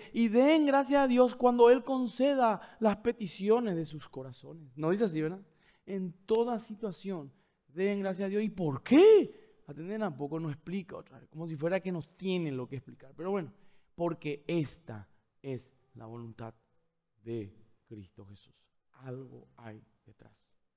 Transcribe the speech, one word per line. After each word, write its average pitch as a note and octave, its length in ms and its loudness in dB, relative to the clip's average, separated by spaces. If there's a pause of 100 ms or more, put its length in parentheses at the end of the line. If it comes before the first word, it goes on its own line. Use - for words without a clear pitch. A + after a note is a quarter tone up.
(120)
"Y A#3 160 2
den C#4+ 380 4
gracias C#4 360 2
a C4+ 60 4
Dios B3 280 4
cuando A#3+ 340 6
Él B3+ 160 6
conceda B3+ 760 0 (200)
las G3+ 160 2
peticiones G#3+ 800 0
de D#3+ 80 -4
sus D#3 240 -14
corazones". C3+ 680 -16
No D#3 120 0
dice G3+ 160 2
así, D#3+ 160 -2
¿verdad? F3+ 200 -4 (440)
En F#3+ 260 -6 (140)
toda A#3 340 0
situación, F#3+ 720 -10 (360)
den G3 340 -2
gracias F#3+ 260 -4
a - 20 -6
Dios. G#3 140 -2
¿Y G#3+ 60 -2
por D3+ 340 -4
qué? F#4 840 6
Atender E3+ 360 -10
tampoco D3 400 -6
nos D#3+ 100 -6
explica E3+ 460 -10
otra - 220 -20
vez, - 100 -20
como D#3+ 180 -12
si D#3+ 80 -8
fuera E3+ 240 -2
que F#3 140 -6
nos E3 240 -8
tiene F3+ 340 -2
lo B2+ 160 -6
que C#3 80 -12
explicar. B2+ 400 -18
Pero F3 160 -8
bueno, F#3 220 -6 (420)
porque D#3+ 520 -6
esta B2+ 600 -6 (340)
es C3 300 -12 (220)
la A#2 120 -20
voluntad A#2 480 -16 (680)
de A2 320 -10 (320)
Cristo G#2 380 -20
Jesús. - 280 -20 (380)
Algo B2+ 640 -16
hay A2 260 -20 (240)
detrás. A2 300 -20 (420)